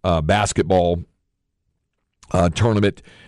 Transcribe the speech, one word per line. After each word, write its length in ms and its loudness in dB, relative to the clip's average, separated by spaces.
uh, 160 0
basketball, 840 0
uh, 200 2
tournament 520 0